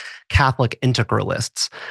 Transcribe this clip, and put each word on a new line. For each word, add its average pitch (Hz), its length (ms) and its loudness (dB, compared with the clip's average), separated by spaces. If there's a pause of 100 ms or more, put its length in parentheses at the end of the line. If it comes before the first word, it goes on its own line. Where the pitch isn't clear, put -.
(300)
Catholic 131 500 2
integralists. 107 880 0 (220)